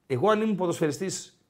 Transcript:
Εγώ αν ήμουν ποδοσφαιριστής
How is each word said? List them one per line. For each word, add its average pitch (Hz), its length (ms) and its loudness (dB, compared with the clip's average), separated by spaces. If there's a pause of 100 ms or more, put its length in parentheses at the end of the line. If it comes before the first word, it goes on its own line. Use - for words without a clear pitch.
Εγώ 135 220 2
αν 214 120 4
ήμουν 220 140 0
ποδοσφαιριστής 170 960 -4